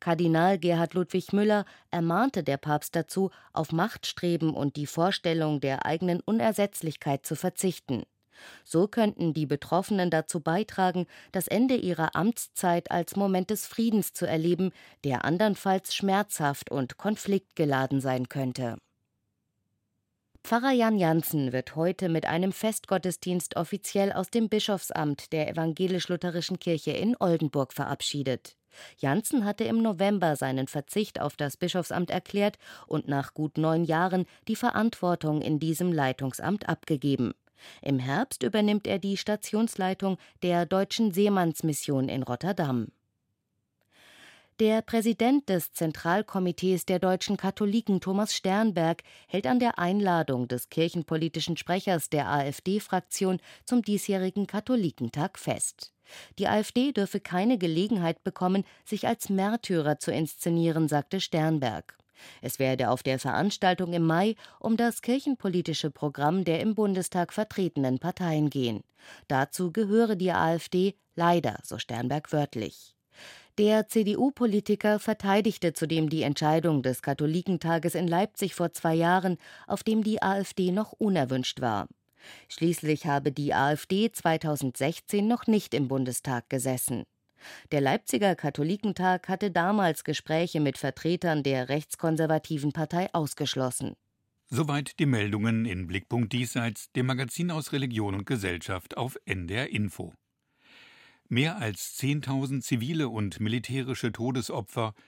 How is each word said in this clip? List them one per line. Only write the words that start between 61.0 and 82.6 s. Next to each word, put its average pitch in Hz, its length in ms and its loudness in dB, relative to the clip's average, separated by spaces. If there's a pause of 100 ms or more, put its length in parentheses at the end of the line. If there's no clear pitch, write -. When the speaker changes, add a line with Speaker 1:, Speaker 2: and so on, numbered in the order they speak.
Speaker 1:
Sternberg. 156 760 -2 (440)
Es - 200 -6
werde 131 300 2
auf 127 120 0
der 131 160 0
Veranstaltung 175 760 0
im 165 120 2
Mai 185 300 2 (240)
um 226 160 0
das 233 260 0
kirchenpolitische 180 880 -2
Programm 151 540 0
der 165 160 2
im 214 160 0
Bundestag 185 560 0
vertretenen 147 680 0
Parteien 160 500 0
gehen. 123 360 -2 (420)
Dazu 156 460 0
gehöre 214 420 4
die 180 160 0
A 170 240 4
F 165 140 -4
D 185 260 2 (220)
leider, 170 480 2
so 110 140 -12
Sternberg 123 540 -4
wörtlich. 131 640 -4 (640)
Der 214 280 4
C-D-U-Politiker 208 1120 2
verteidigte 202 760 0
zudem 156 340 0
die 156 140 -2
Entscheidung 151 600 2
des 127 200 -2
Katholikentages 165 920 0
in 175 140 0
Leipzig 185 460 0
vor 170 180 0
zwei 165 220 0
Jahren, 175 420 4 (300)
auf - 160 -4
dem 220 200 2
die 214 200 0
A 196 160 2
F 196 160 -6
D 180 180 0
noch 214 200 -2
unerwünscht 135 680 0
war. 110 260 0 (640)
Schließlich 160 560 -2